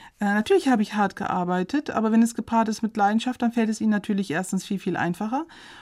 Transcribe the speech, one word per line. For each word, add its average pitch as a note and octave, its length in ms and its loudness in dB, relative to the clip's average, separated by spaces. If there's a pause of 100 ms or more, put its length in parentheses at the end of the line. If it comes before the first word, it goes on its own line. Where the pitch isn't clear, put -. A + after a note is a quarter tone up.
(200)
Äh, G3+ 140 0
natürlich C#4 340 2
habe A#3 140 4
ich G3+ 120 -4
hart G3+ 220 0
gearbeitet, F3+ 720 -2
aber A3 220 0
wenn A3+ 100 6
es A#3 120 0
gepaart A3+ 340 0
ist A3 140 -6
mit G#3+ 140 -4
Leidenschaft, G#3+ 440 0
dann A#3 120 2
fällt A3 180 0
es G#3+ 100 -4
Ihnen A3 100 2
natürlich G3+ 400 0
erstens F#3 340 -2
viel, G3 140 -4
viel F3 180 -4
einfacher. A3 500 -2 (360)